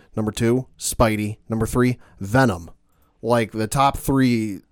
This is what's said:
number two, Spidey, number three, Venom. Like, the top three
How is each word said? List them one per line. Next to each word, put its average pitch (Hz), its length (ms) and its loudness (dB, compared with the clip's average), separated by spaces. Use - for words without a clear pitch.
number 107 140 -2
two, 120 360 0
Spidey, 107 600 0
number 110 180 -2
three, 123 340 0
Venom. 98 500 0
Like, 113 320 0
the 107 140 -2
top 139 300 0
three 120 640 0